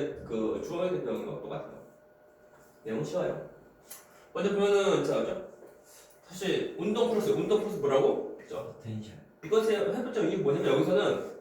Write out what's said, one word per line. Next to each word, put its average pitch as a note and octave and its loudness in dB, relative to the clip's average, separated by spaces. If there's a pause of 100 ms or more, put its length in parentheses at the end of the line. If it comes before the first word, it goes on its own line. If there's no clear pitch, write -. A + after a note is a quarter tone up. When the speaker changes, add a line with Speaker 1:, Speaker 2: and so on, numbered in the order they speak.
(260)
Speaker 1:
그 A2 -2
중학교 F3 -2
때 - -6
배운 - -4
거 - -8
똑같아요. - -10 (1080)
내용 A2+ -4
쉬워요. - -2 (840)
먼저 G3 0
보면은 G3 4
자, - 2
그죠? - -4 (840)
다시 - -2
운동 A3 2
플러스, G#3 2
운동 - 2
플러스 - -4
뭐라고? - 2
그죠? - -10
Speaker 2:
포텐셜. G#2+ -10 (320)
Speaker 1:
이것의 G#3+ 2
해부점 A3+ -2
이게 - 0
뭐냐면 - 2
여기서는, - 2